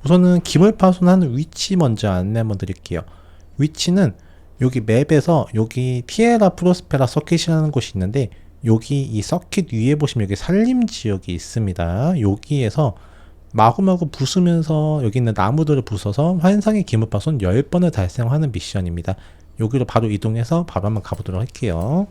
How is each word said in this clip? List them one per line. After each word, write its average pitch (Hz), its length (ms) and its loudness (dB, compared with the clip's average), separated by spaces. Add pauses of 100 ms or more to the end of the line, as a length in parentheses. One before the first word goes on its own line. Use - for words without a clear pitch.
우선은 180 380 6
기물 208 340 4
파손하는 180 600 4
위치 - 380 -6
먼저 117 340 2
안내 95 300 0
한번 110 180 -2
드릴게요. 92 460 -8 (560)
위치는 156 560 0 (460)
여기 127 200 0
맵에서 139 760 2
여기 123 500 -2
티에라 226 440 2
프로스페라 175 580 0
서킷이라는 160 640 0
곳이 - 240 -4
있는데, 104 340 -2 (360)
여기 113 360 0
이 107 180 -4
서킷 - 540 -4
위에 120 220 2
보시면 131 280 -2
여기 95 120 -4
산림 233 500 0
지역이 95 480 -4
있습니다. 98 840 -2
여기에서 117 800 0 (560)
마구마구 185 560 2
부수면서 156 960 0
여기 110 140 0
있는 113 180 0
나무들을 135 460 2
부숴서 143 580 -2
환상의 208 440 2
기물 110 260 0
파손 113 320 -2
열 98 200 2
번을 175 280 0
달성하는 120 640 -2
미션입니다. 90 640 -4 (440)
여기로 117 240 0
바로 113 260 -2
이동해서 117 540 -2
바로 98 220 -10
한번 107 160 -2
가보도록 - 380 -8
할게요. 120 720 -4